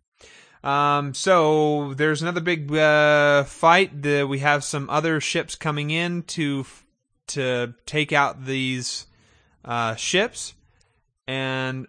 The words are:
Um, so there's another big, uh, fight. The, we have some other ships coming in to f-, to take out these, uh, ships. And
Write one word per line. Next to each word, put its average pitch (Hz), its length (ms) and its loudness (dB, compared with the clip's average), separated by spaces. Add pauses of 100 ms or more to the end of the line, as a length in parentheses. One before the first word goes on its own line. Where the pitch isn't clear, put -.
(640)
Um, 143 500 0
so 151 840 2
there's 151 260 0
another 175 200 -2
big, 165 320 -4
uh, 151 720 4
fight. 170 560 2
The, 143 220 0
we 139 160 -4
have 143 240 2
some 139 260 -6
other 156 320 0
ships - 340 -4
coming 147 360 -4
in 170 320 -4
to 143 380 -4
f-, - 240 -20 (420)
to 123 460 -4 (120)
take 151 280 -2
out 135 320 0
these, 131 600 -4 (580)
uh, 117 300 -2
ships. - 580 -4 (760)
And 131 600 -6